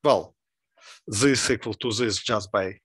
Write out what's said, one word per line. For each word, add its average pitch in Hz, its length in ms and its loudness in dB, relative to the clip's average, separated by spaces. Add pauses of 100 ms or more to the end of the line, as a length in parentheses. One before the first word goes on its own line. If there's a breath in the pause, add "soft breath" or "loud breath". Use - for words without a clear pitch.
Well, 110 320 2 (720 loud breath)
this 123 420 2
equal 117 240 -2
to 120 180 -6
this 107 280 -2
just 104 320 -4
by 95 340 -2